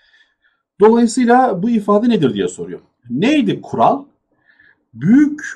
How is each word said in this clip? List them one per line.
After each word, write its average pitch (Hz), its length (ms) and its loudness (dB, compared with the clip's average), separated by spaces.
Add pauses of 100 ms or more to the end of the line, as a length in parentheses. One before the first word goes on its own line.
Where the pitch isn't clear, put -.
(800)
Dolayısıyla 233 840 2
bu 240 60 -2
ifade 214 400 0
nedir 156 240 0
diye 92 140 -4
soruyor. 87 320 -12 (300)
Neydi 190 520 -2
kural? 214 420 -2 (920)
Büyük 262 500 2 (120)